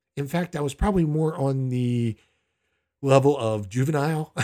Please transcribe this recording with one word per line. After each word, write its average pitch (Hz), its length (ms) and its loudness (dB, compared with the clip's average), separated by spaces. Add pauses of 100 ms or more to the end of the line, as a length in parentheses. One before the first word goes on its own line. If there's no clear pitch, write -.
(200)
In 143 80 -6
fact, 170 280 -4
I 147 60 -6
was 139 120 -4
probably 185 320 0
more 156 300 0
on 135 340 -2
the 120 480 -2 (840)
level 139 360 6
of 110 320 -2
juvenile. 147 640 -2 (100)